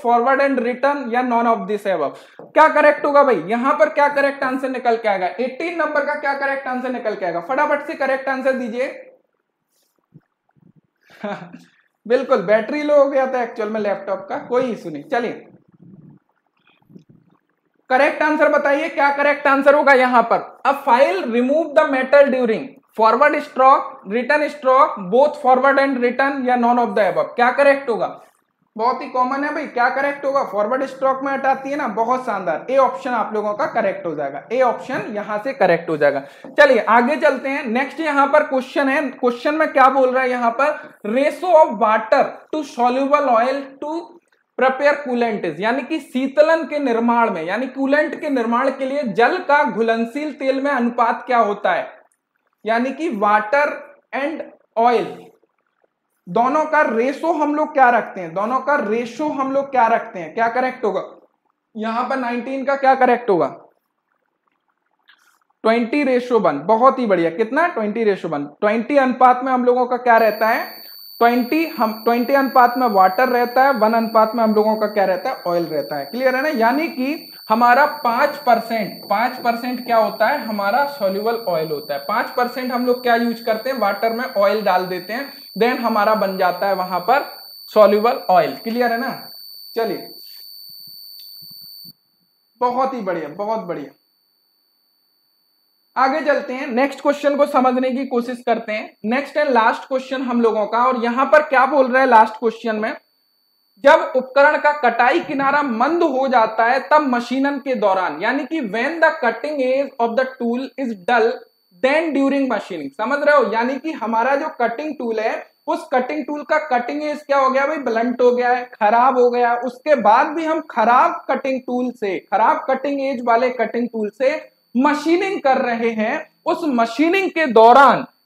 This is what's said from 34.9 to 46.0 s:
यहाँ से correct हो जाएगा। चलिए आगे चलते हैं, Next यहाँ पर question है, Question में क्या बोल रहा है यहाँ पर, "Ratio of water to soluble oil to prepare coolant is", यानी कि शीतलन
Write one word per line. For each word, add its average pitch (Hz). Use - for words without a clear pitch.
यहाँ 208
से 269
correct 170
हो 160
जाएगा। 143
चलिए 269
आगे 240
चलते 269
हैं, 285
Next 254
यहाँ 285
पर 302
question 269
है, 277
Question 240
में 311
क्या 269
बोल 262
रहा 254
है 254
यहाँ 240
पर, 302
"Ratio 294
of 311
water 226
to 311
soluble 269
oil 254
to 311
prepare 277
coolant 226
is", 147
यानी 233
कि 311
शीतलन 302